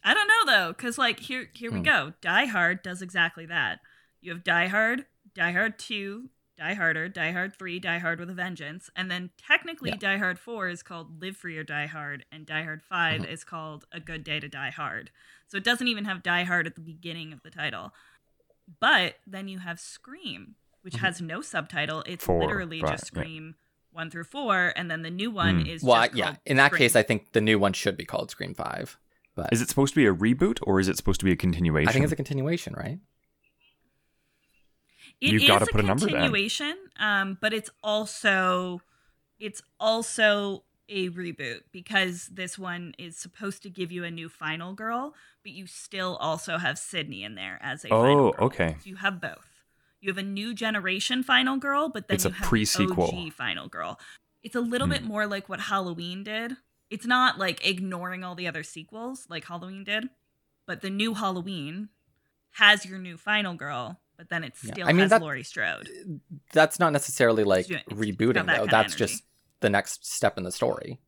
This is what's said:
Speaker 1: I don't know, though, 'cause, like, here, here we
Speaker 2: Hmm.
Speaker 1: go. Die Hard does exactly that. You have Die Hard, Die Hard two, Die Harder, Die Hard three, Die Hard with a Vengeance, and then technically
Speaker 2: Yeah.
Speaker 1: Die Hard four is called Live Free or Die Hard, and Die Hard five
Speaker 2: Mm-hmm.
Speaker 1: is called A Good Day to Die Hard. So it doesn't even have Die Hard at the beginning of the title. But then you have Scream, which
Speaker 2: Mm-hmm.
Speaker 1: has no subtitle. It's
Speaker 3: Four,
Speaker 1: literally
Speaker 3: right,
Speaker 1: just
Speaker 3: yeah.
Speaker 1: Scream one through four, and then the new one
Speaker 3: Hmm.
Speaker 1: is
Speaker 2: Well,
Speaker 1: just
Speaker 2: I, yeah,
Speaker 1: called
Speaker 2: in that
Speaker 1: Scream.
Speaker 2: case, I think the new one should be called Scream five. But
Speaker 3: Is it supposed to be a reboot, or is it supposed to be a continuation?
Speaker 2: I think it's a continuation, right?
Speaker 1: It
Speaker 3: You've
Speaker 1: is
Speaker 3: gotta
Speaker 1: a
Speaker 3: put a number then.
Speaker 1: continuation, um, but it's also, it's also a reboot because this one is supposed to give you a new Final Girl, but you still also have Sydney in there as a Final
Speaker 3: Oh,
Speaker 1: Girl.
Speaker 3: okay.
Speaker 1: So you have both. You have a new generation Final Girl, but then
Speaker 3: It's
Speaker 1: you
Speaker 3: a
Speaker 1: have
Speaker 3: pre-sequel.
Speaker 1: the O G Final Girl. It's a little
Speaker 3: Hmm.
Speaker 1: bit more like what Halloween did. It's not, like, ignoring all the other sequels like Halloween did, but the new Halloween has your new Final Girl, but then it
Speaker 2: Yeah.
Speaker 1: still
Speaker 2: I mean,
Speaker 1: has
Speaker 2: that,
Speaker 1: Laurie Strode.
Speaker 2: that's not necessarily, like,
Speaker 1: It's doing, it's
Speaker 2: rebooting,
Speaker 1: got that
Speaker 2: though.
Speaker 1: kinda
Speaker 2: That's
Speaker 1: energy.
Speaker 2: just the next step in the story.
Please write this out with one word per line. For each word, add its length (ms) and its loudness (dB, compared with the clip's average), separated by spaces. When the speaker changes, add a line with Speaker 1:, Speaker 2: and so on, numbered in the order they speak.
Speaker 1:
I 120 4
don't 140 4
know, 240 6
though, 220 4
'cause, 240 -6
like, 220 2
here, 320 -8
here 180 -10
we 80 -4
Speaker 2:
Hmm. 60 -4
Speaker 1:
go. 280 2
Die 240 4
Hard 360 0
does 200 -10
exactly 440 -2
that. 340 -2
You 120 -12
have 100 -10
Die 260 2
Hard, 380 0
Die 180 0
Hard 260 0
two, 520 -8
Die 160 -6
Harder, 380 0
Die 220 -4
Hard 260 -4
three, 200 -8
Die 200 -2
Hard 200 -2
with 120 -12
a 40 -10
Vengeance, 600 -10
and 140 -6
then 260 -6
technically 540 0
Speaker 2:
Yeah. 60 -6
Speaker 1:
Die 200 0
Hard 220 -2
four 300 -6
is 140 -8
called 380 -16
Live 160 -10
Free 220 -12
or 60 -10
Die 220 -4
Hard, 460 -10
and 140 -20
Die 160 -4
Hard 200 -10
five 400 0
Speaker 2:
Mm-hmm. 80 -6
Speaker 1:
is 140 -12
called 480 -12
A 80 -12
Good 240 -12
Day 160 -4
to 80 -12
Die 220 -8
Hard. 400 -8
So 100 -6
it 60 -6
doesn't 240 2
even 180 -2
have 160 -6
Die 220 0
Hard 220 0
at 80 -8
the 60 -18
beginning 540 -12
of 80 -20
the 80 -20
title. 420 -8
But 360 2
then 220 -12
you 100 -12
have 200 -12
Scream, 760 -16
which 140 -14
Speaker 2:
Mm-hmm. 100 -4
Speaker 1:
has 160 0
no 220 -8
subtitle. 640 -6
It's 180 -10
Speaker 3:
Four, 160 4
Speaker 1:
literally 400 -2
Speaker 3:
right, 120 0
Speaker 1:
just 220 -8
Speaker 3:
yeah. 80 -6
Speaker 1:
Scream 340 -12
one 200 -8
through 140 -10
four, 520 2
and 140 -4
then 120 -6
the 80 -8
new 200 -4
one 300 4
Speaker 3:
Hmm. 60 0
Speaker 1:
is 160 -8
Speaker 2:
Well, 180 8
Speaker 1:
just 140 4
Speaker 2:
I, 20 -2
yeah, 100 2
Speaker 1:
called 200 -4
Speaker 2:
in 100 4
that 120 10
Speaker 1:
Scream. 100 2
Speaker 2:
case, 180 6
I 60 10
think 300 0
the 100 6
new 160 6
one 160 4
should 240 -2
be 80 -10
called 240 -4
Scream 240 -10
five. 440 -8
But 180 -2
Speaker 3:
Is 80 2
it 80 -2
supposed 240 2
to 80 4
be 60 8
a 80 6
reboot, 480 4
or 180 4
is 80 4
it 80 0
supposed 240 2
to 60 2
be 60 6
a 40 4
continuation? 540 4
Speaker 2:
I 20 2
think 120 4
it's 100 0
a 20 -6
continuation, 560 -4
right? 260 -8
Speaker 1:
It 120 4
Speaker 3:
You've 100 6
Speaker 1:
is 60 8
Speaker 3:
gotta 160 8
Speaker 1:
a 40 2
Speaker 3:
put 120 2
a 60 4
number 200 2
then. 80 0
Speaker 1:
continuation, 600 0
um, 420 0
but 140 -2
it's 160 -8
also, 1000 0
it's 240 -10
also 840 2
a 220 -2
reboot 500 -8
because 560 -2
this 300 -10
one 400 -8
is 180 -16
supposed 460 -10
to 80 -14
give 200 -8
you 140 -8
a 60 -6
new 180 -10
Final 460 -8
Girl, 400 -6
but 100 -16
you 140 -14
still 500 -6
also 420 -2
have 200 -2
Sydney 460 -8
in 100 -12
there 280 -10
as 220 -8
a 40 -12
Final 180 4
Speaker 3:
Oh, 40 4
Speaker 1:
Girl. 140 2
Speaker 3:
okay. 360 0
Speaker 1:
So 80 -18
you 60 -14
have 240 -4
both. 280 -12
You 100 -4
have 80 -4
a 40 -6
new 320 -6
generation 680 -2
Final 340 4
Girl, 320 0
but 200 -8
then 80 2
Speaker 3:
It's 80 0
Speaker 1:
you 60 4
Speaker 3:
a 40 -10
Speaker 1:
have 140 -4
Speaker 3:
pre-sequel. 600 4
Speaker 1:
the 60 -4
O 80 -6
G 60 -8
Final 380 -6
Girl. 300 -8
It's 120 -16
a 60 0
little 260 0
Speaker 3:
Hmm. 60 2
Speaker 1:
bit 100 -2
more 240 -2
like 220 -6
what 120 -8
Halloween 640 -4
did. 320 -6
It's 160 -8
not, 320 4
like, 280 0
ignoring 560 -2
all 140 -10
the 100 -6
other 160 -4
sequels 640 -12
like 180 -10
Halloween 360 -12
did, 280 -4
but 160 -6
the 80 -4
new 240 0
Halloween 720 -4
has 340 8
your 140 -12
new 160 -14
Final 380 -2
Girl, 460 -6
but 120 -20
then 160 -4
it 180 -14
Speaker 2:
Yeah. 100 -10
Speaker 1:
still 160 -2
Speaker 2:
I 40 6
mean, 80 8
Speaker 1:
has 100 6
Speaker 2:
that, 100 8
Speaker 1:
Laurie 220 -6
Strode. 800 -6
Speaker 2:
that's 260 6
not 140 4
necessarily, 500 4
like, 180 6
Speaker 1:
It's 100 -4
doing, 180 -6
it's 100 -8
Speaker 2:
rebooting, 360 2
Speaker 1:
got 120 2
that 60 2
Speaker 2:
though. 140 4
Speaker 1:
kinda 40 0
Speaker 2:
That's 220 6
Speaker 1:
energy. 60 -8
Speaker 2:
just 100 -10
the 100 4
next 360 0
step 320 0
in 60 -6
the 80 -6
story. 560 -2